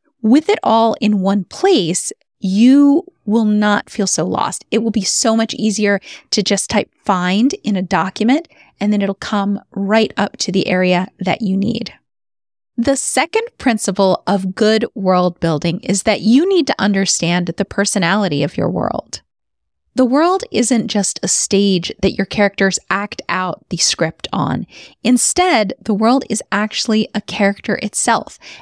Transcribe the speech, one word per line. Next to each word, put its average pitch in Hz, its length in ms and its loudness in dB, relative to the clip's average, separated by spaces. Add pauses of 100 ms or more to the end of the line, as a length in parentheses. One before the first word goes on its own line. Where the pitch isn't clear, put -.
(220)
with 254 280 4
it 403 140 2
all 226 380 2
in 208 200 0
one 196 220 0
place, 196 680 0 (280)
you 262 640 4 (220)
will 220 200 2
not 208 440 0
feel 190 180 -4
so 156 180 -2
lost. - 460 -4
It 226 80 2
will 226 120 0
be 208 120 -2
so 226 340 0
much 226 160 -2
easier 202 480 0 (300)
to 214 100 2
just - 300 -2
type - 180 0 (160)
find 190 480 2 (100)
in 208 120 -2
a 185 80 -2
document, 190 640 0 (320)
and 208 120 0
then 208 100 0
it'll 196 120 -2
come 202 480 -4 (100)
right 202 460 0
up - 200 -4
to - 140 -4
the 196 160 0
area 180 400 0 (120)
that 196 240 -2
you 190 120 -2
need. - 380 -4 (840)
The 269 180 0
second 330 480 -2 (160)
principle 196 640 0
of 190 300 -2
good 220 300 2 (100)
world 180 440 0
building 165 420 -2
is 196 220 -2
that 214 180 0
you 262 280 4
need 359 160 2
to - 140 -2
understand 185 680 0
the 175 180 -4
personality 180 760 0
of - 160 -4
your 170 120 -2
world. - 520 -4 (720)
The 254 120 2
world 320 460 2
isn't 233 360 0
just - 340 -4
a 175 60 -4
stage 196 640 0 (100)
that 196 120 0
your 190 120 -4
characters 196 540 0 (100)
act 202 400 -6
out 180 400 -6
the 170 80 -6
script - 560 -2
on. - 320 -2 (380)
Instead, 254 760 2
the - 140 -4
world 220 340 2
is 202 140 -4 (100)
actually 214 640 -2
a 202 80 -2
character - 640 -2
itself, - 560 -4 (220)